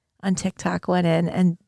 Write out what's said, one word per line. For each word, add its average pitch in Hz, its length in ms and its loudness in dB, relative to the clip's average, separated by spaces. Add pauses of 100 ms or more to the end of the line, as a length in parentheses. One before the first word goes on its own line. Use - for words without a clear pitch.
(220)
on 190 120 0
TikTok - 540 -4
went 180 180 2
in 165 220 2
and 180 400 2